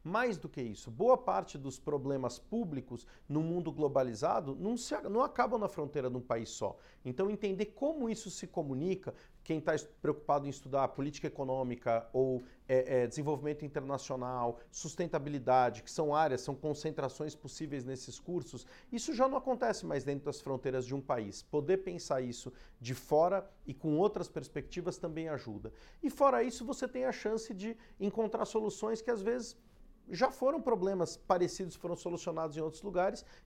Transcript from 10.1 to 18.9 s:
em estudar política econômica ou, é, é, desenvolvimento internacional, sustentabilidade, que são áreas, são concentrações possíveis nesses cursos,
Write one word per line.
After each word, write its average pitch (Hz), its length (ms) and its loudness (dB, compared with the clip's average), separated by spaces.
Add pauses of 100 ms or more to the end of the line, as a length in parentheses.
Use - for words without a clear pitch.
em - 20 -4
estudar 135 400 0
política 143 380 -4
econômica 127 880 0
ou, 131 280 4 (240)
é, 131 360 6
é, 120 40 4
desenvolvimento 147 580 -2
internacional, 127 920 -2 (120)
sustentabilidade, 135 1120 2
que - 80 -16
são 151 240 0
áreas, 147 260 4
são 139 140 -4
concentrações 147 800 -4
possíveis 143 500 -8
nesses 127 340 -8
cursos, 165 480 -6 (240)